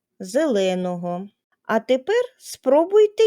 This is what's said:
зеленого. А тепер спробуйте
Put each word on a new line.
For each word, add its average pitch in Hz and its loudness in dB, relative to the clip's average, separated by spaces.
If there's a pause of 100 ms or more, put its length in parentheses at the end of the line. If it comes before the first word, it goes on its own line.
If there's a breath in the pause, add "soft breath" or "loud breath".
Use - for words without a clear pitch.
(200)
зеленого. 185 -4 (340)
А 220 -2
тепер 262 -2 (140)
спробуйте 392 2